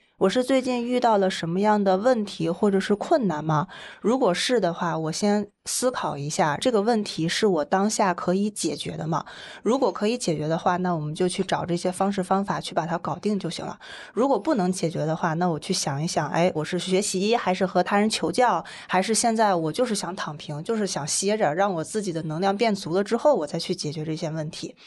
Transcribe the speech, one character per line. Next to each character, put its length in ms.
我 80
是 160
最 180
近 240
遇 140
到 180
了 120
什 180
么 140
样 200
的 140
问 300
题 240
或 200
者 80
是 160
困 360
难 120
吗？ 260
如 180
果 140
是 260
的 140
话， 240
我 120
先 380
思 260
考 280
一 120
下 280
这 120
个 120
问 240
题 240
是 180
我 160
当 260
下 240
可 200
以 160
解 260
决 220
的 100
吗？ 160
如 160
果 100
可 200
以 80
解 180
决 100
的 120
话， 180
那 180
我 60
们 160
就 140
去 120
找 240
这 120
些 120
方 220
式 100
方 220
法 160
去 160
把 100
它 120
搞 180
定 240
就 100
行 160
了。 140
如 140
果 100
不 180
能 140
解 200
决 160
的 100
话， 200
那 120
我 100
去 160
想 300
一 20
想， 220
哎， 260
我 120
是 120
学 240
习 360
还 160
是 120
和 160
他 160
人 120
求 200
教， 320
还 140
是 120
现 200
在 220
我 160
就 140
是 100
想 220
躺 180
平， 300
就 100
是 100
想 220
歇 300
着， 160
让 200
我 80
自 200
己 100
的 120
能 180
量 160
变 180
足 180
了 80
之 140
后， 180
我 140
再 100
去 160
解 160
决 140
这 100
些 160
问 220
题。 240